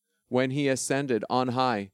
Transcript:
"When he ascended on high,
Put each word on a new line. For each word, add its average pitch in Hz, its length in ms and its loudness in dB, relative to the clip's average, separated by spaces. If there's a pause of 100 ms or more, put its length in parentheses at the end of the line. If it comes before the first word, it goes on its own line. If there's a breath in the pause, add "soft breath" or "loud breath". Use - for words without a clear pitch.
(300)
"When 127 220 2
he 143 160 0
ascended 131 600 0
on 127 200 2
high, 117 460 0